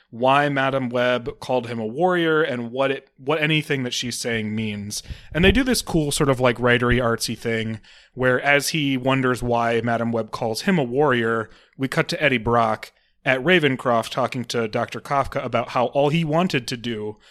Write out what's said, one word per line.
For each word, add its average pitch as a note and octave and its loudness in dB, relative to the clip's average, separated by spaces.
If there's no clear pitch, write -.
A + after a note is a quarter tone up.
why C#3 4
Madam C3+ 0
Web B2 -2
called B2+ -2
him A#2 -6
a A2 -4
warrior D#3+ 2
and A#2+ -4
what C3+ 0
it, C3+ -6
what D3 -2
anything D3+ 0
that B2 -6
she's B2 -6
saying A2 -4
means. G#2+ -6
And D#3 0
they G3 6
do B3 4
this B3+ 0
cool D3+ -2
sort C#3 0
of, C3 2
like, B2 2
writery, A#2+ 2
artsy A#2 -2
thing A2 -4
where B2+ 2
as C#3+ 2
he C#3 0
wonders B2+ 0
why A#2 0
Madam A#2 0
Web A2+ -4
calls A2+ -4
him F#3+ 2
a C#3 2
warrior, A#2+ 0
we C3+ -2
cut - 0
to E3+ -4
Eddie C3+ 2
Brock A2+ 0
at C3 0
Ravencroft C3 2
talking B2 -2
to A#2 -2
Doctor A2+ -4
Kafka C#3 -2
about A#2+ -4
how B2 0
all C#3+ 2
he E3 0
wanted D3+ 0
to B2+ -6
do G#2+ -8